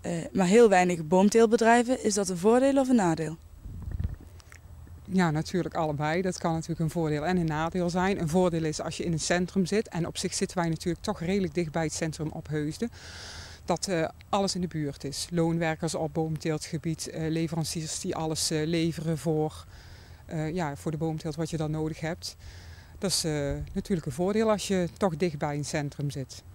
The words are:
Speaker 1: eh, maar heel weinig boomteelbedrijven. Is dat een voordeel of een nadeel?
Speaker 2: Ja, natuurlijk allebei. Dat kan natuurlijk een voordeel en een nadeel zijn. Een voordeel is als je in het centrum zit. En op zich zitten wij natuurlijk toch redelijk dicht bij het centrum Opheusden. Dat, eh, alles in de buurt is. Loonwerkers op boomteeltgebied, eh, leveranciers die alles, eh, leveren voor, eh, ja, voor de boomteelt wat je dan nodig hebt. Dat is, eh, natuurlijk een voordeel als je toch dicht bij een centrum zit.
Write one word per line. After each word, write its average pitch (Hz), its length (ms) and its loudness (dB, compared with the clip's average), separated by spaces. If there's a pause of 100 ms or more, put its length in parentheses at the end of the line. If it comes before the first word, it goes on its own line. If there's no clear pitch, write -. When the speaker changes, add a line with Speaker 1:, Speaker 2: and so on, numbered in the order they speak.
Speaker 1:
eh, 170 320 -4
maar 185 140 4
heel 220 220 10
weinig 175 380 4
boomteelbedrijven. 226 960 6
Is 214 100 2
dat 196 160 0
een 185 80 -2
voordeel 254 400 6
of 262 120 4
een 254 60 6
nadeel? 160 420 2 (1800)
Speaker 2:
Ja, 180 180 4
natuurlijk 160 440 -2
allebei. 156 460 0
Dat 185 160 -2
kan 165 160 0
natuurlijk 165 260 -4
een 160 100 0
voordeel 151 360 0
en 185 120 2
een 170 80 2
nadeel 165 440 0
zijn. 185 320 0
Een 160 80 0
voordeel 170 340 4
is 156 180 -2
als - 160 -6
je - 60 -6
in 170 80 -2
het 156 100 0
centrum 180 440 2
zit. 202 220 0
En 170 200 -2
op - 100 -8
zich - 160 -4
zitten - 240 -2
wij 170 120 2
natuurlijk 165 340 -4
toch 208 160 -4
redelijk 180 340 0
dicht 165 180 -2
bij 165 120 0
het 156 100 -2
centrum 160 360 -4
Opheusden. 156 600 -4 (760)
Dat, 175 220 -2
eh, 165 200 0 (220)
alles 196 260 2
in 180 60 -2
de 180 60 -2
buurt 151 360 -6
is. 139 280 -6
Loonwerkers 165 640 0
op 160 180 -2
boomteeltgebied, 160 960 -4
eh, 160 200 -4
leveranciers 160 680 -2
die 185 160 -4
alles, 160 360 -2
eh, 156 160 0
leveren 165 500 0
voor, 156 480 -2 (600)
eh, 156 280 -4
ja, 156 220 -2
voor 156 160 -6
de 156 60 -4
boomteelt 156 380 -4
wat 160 140 -4
je 160 80 -4
dan 151 140 -2
nodig 156 280 -4
hebt. - 360 -6 (640)
Dat 196 120 -2
is, - 140 0
eh, 147 300 0 (200)
natuurlijk 196 340 -2
een 143 60 -4
voordeel 208 380 2
als 202 160 0
je 185 200 2 (100)
toch 170 200 0
dicht 156 200 0
bij 147 200 -2
een 143 80 -2
centrum 143 440 -2
zit. 135 340 -10 (120)